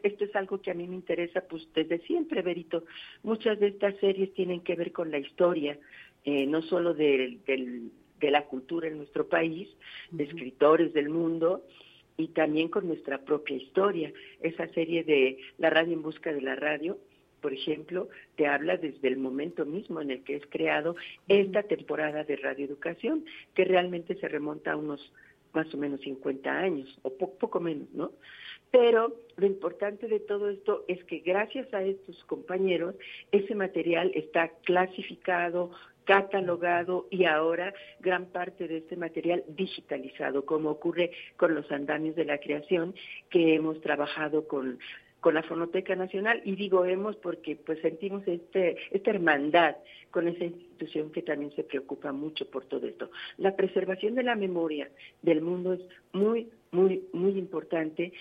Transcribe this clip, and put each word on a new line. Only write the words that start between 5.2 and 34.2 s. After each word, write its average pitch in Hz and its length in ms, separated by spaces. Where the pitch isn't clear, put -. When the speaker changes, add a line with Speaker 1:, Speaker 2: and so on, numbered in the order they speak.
Speaker 1:
eh, 139 220
no 156 160
solo 170 320
del, 135 500
del, 123 460
de 147 100
la 143 160
cultura 160 420
en 156 80
nuestro 147 320
país, 165 400
de 160 140
Speaker 2:
Ujú. 147 80
Speaker 1:
escritores 151 600
del 147 160
mundo, 165 560
y 160 120
también 156 400
con 190 180
nuestra 143 320
propia 147 380
historia. 170 560
Esa 165 280
serie 165 360
de 135 340
La 160 100
Radio 165 260
en 160 80
Busca 156 300
de 143 80
la 131 140
Radio, 151 440
por 143 100
ejemplo, 156 560
te 151 100
habla 143 300
desde 143 320
el 131 100
momento 143 480
mismo 185 340
en 143 100
el 127 120
que 143 140
es 147 120
creado 156 440
Speaker 2:
Ujú. 170 80
Speaker 1:
esta 196 360
temporada 151 600
de 147 120
Radio 135 280
Educación, 170 600
que 190 100
realmente 180 500
se 165 140
remonta 151 440
a 156 40
unos 151 360
más 160 200
o 143 40
menos 143 240
cincuenta 135 580
años, 160 440
o 131 140
po-, 185 180
poco 202 260
menos, 160 320
¿no? 151 180
Pero 233 420
lo 190 100
importante 196 640
de 214 100
todo 202 320
esto 196 380
es 180 160
que 160 160
gracias 214 520
a 196 120
estos 190 400
compañeros, 180 720
ese 202 240
material 180 600
está 165 320